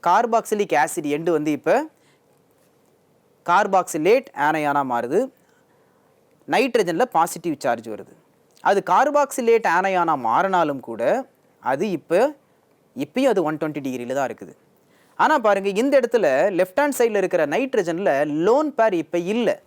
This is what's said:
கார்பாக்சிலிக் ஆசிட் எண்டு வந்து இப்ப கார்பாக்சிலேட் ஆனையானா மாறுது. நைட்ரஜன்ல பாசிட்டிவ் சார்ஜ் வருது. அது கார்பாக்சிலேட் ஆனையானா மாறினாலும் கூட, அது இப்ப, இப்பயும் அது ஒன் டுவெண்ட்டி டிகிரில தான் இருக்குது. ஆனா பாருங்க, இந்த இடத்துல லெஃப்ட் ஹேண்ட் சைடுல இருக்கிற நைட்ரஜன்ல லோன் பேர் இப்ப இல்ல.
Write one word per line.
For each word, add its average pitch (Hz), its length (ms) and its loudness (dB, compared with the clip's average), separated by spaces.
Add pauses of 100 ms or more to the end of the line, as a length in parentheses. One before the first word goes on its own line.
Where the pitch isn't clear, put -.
கார்பாக்சிலிக் 208 760 2
ஆசிட் 151 320 -4
எண்டு 165 140 -2
வந்து 151 200 0
இப்ப 180 360 0 (1600)
கார்பாக்சிலேட் 190 800 2 (100)
ஆனையானா 143 480 0
மாறுது. 127 460 -2 (1200)
நைட்ரஜன்ல 196 540 0
பாசிட்டிவ் 170 560 -2
சார்ஜ் 117 300 -4
வருது. 104 240 -14 (480)
அது 196 260 2
கார்பாக்சிலேட் 247 800 2 (140)
ஆனையானா 175 360 0
மாறினாலும் 147 640 0
கூட, 135 460 -2 (340)
அது 143 300 -2
இப்ப, 190 440 0 (600)
இப்பயும் 254 320 -2
அது 190 140 2
ஒன் 156 140 -2
டுவெண்ட்டி 151 240 -6
டிகிரில 127 340 -6
தான் 135 140 -2
இருக்குது. 101 280 -14 (600)
ஆனா 277 220 2
பாருங்க, 202 300 0
இந்த 262 320 2
இடத்துல 190 500 2
லெஃப்ட் 185 300 -2
ஹேண்ட் 294 180 0
சைடுல 233 180 2
இருக்கிற 180 300 0
நைட்ரஜன்ல 170 800 -2
லோன் 220 480 0
பேர் 220 200 2
இப்ப 165 240 -4
இல்ல. 196 480 -2